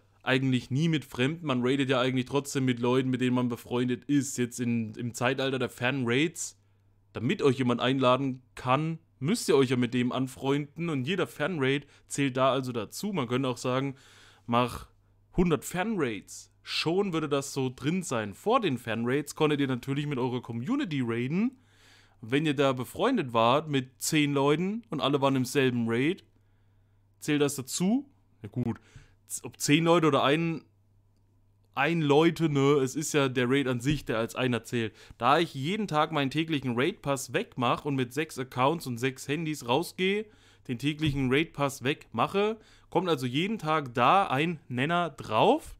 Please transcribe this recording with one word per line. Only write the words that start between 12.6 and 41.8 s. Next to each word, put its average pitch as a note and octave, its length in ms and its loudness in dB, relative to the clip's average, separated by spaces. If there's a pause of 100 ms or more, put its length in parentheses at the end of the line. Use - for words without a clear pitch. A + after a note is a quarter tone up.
dazu. A#2 420 -6
Man C#3 140 -2
könnte B2+ 200 0
auch B2 100 -4
sagen, C3 360 -2 (540)
mach A#2 400 0 (480)
hundert E3+ 300 2
Fan-Raids. F3 840 -4 (120)
Schon F3+ 500 -2
würde D#3 160 -2
das C#3 240 -2
so C3 200 -2
drin D#3+ 280 -2
sein. G#2+ 320 -4
Vor F#3 260 0
den C3+ 200 -2
Fan-Raids A#2+ 560 -2
konntet D3 260 2
ihr C#3 60 0
natürlich C#3 400 -4
mit D3 100 -4
eurer B2 240 -2
Community D3 640 -4
raiden. C3 540 -2 (600)
Wenn C#3 280 0
ihr C#3+ 80 2
da C3+ 180 2
befreundet D3 580 -2
wart B2 380 4
mit C3+ 320 -2
zehn D3 320 2
Leuten D#3+ 560 2
und - 120 -6
alle C#3 200 2
waren C3+ 140 2
im B2+ 100 0
selben B2 420 2
Raid, C3+ 380 0 (920)
zählt D3 220 0
das C#3 120 2
dazu? F#3+ 560 -2 (320)
Na G#2+ 80 -12
gut, A#2 300 -4 (480)
z-, - 180 -12
ob - 140 -14
zehn D#3+ 240 4
Leute E3 240 6
oder C3+ 160 4
ein, D#3+ 400 0 (1120)
ein D#3 260 0
Leute, D#3 480 4
ne, C#3 320 4
es C3 140 -2
ist D#3 180 -4
ja C#3 160 4
der B2 180 0
Raid C3+ 200 2
an B2 140 -2
sich, C#3+ 220 0
der A#2+ 140 -4
als A2+ 160 -2
einer A#2+ 300 0
zählt. A#2 320 -4 (240)
Da C3+ 180 4
ich E3+ 160 0
jeden F3+ 340 -4
Tag D#3 240 0
meinen C#3 200 0
täglichen D3 440 -2
Raid-Pass C#3 580 -2
wegmach C#3+ 520 -2
und D3 80 -2
mit C3 220 -4
sechs D#3 240 -6
Accounts C3+ 480 -2
und A#2+ 100 -6
sechs C3 300 -6
Handys D3+ 400 -4
rausgehe, F#3 580 0 (420)
den B2+ 120 -6
täglichen C#3 520 -2
Raid-Pass C#3+ 520 -2